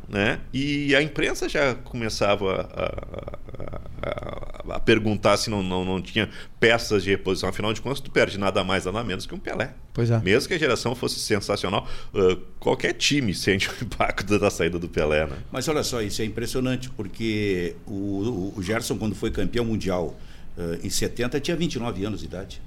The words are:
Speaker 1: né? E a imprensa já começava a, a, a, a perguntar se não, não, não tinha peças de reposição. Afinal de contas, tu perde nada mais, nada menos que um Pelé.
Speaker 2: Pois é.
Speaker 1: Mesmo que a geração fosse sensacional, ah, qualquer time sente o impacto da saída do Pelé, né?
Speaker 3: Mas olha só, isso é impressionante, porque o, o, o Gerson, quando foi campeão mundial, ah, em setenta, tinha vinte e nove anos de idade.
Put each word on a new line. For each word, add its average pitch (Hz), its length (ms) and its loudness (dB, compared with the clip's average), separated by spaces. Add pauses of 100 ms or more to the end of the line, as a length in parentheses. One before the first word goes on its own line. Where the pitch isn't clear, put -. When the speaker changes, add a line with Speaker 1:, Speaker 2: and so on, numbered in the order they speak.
Speaker 1:
né? 101 300 2 (140)
E 143 420 2
a 143 60 6
imprensa 220 480 -2
já 139 260 2
começava 101 1000 0
a, 87 100 -4 (1200)
a, - 680 -6
a, - 20 -4
a - 40 0
perguntar 107 580 4
se - 120 -2
não, 104 120 0
não, 92 240 0
não 92 160 0
tinha 107 280 -2 (340)
peças 113 400 4
de 95 60 0
reposição. 95 400 0
Afinal 104 240 0
de - 80 -6
contas, 135 180 -4
tu - 100 -8
perde 101 280 2
nada 98 260 2
mais, 92 220 2
nada 101 180 -2
menos 90 220 -4
que - 100 -8
um - 20 -8
Pelé. - 360 -6 (200)
Speaker 2:
Pois 117 160 2
é. 117 100 4
Speaker 1:
Mesmo 107 280 4
que 196 60 -2
a 175 40 2
geração 123 380 2
fosse - 240 -2
sensacional, 101 680 0 (300)
ah, 92 220 6 (200)
qualquer - 360 2
time 135 400 2
sente 98 340 2
o - 60 -6 (100)
impacto 104 560 0
da 101 100 4
saída 85 300 2
do 82 80 -4
Pelé, 78 400 2
né? 69 80 -6 (160)
Speaker 3:
Mas 127 160 -4
olha 147 160 2
só, 120 180 -2
isso 104 200 -2
é 110 40 0
impressionante, 123 640 -2
porque 98 880 0 (100)
o, - 60 -10
o, 98 640 -2
o 98 80 -4
Gerson, 110 340 0
quando 101 160 0
foi 110 160 -2
campeão 107 360 2
mundial, 90 520 0 (400)
ah, 85 240 -4
em 101 80 -4
setenta, 120 480 0
tinha 156 200 0
vinte 165 180 0
e 120 40 -4
nove 101 260 -2
anos 98 160 -4
de 80 60 -6
idade. 92 400 -10